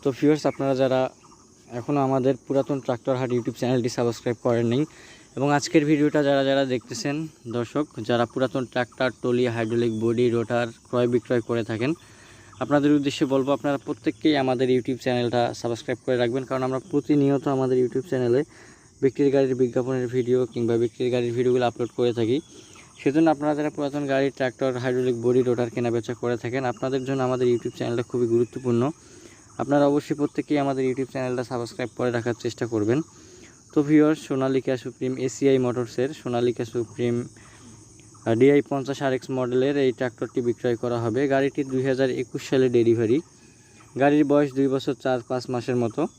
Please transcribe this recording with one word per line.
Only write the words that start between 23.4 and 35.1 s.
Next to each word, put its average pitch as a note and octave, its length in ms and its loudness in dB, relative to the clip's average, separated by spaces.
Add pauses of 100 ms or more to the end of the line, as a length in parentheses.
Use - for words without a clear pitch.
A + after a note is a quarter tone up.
যারা D3+ 140 -2
পুরাতন D3 380 -6
গাড়ি, C3+ 240 0
ট্রাক্টর, B2+ 460 -2
হাইড্রোলিক B2+ 440 0
বডি, B2 200 4
রোটার A#2+ 280 0
কেনাবেচা A#2+ 440 -2
করে A#2+ 240 -4
থাকেন, B2+ 280 -4
আপনাদের C3 400 -4
জন্য C3+ 180 -2
আমাদের B2+ 240 0
YouTube A#2+ 280 0
চ্যানেলটা A#2+ 280 -4
খুবই B2 240 -2
গুরুত্বপূর্ণ। A#2+ 640 0 (680)
আপনারা C#3+ 300 2
অবশ্যই C#3+ 280 0
প্রত্যেকেই D3 420 -2
আমাদের C#3 280 0
YouTube B2+ 260 -4
চ্যানেলটা B2+ 320 -4
সাবস্ক্রাইব A#2+ 540 -6
করে B2 140 0
রাখার A#2+ 220 -2
চেষ্টা A#2+ 320 -6
করবেন। A2+ 360 0 (720)
তো D3+ 100 2
ভিউয়ার্স, D3+ 360 4
সোনালিকা C3 580 -2
সুপ্রিম B2+ 400 -6